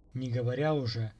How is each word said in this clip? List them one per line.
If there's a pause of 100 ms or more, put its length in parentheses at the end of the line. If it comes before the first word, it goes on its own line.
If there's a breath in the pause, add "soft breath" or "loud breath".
(140)
не
говоря
уже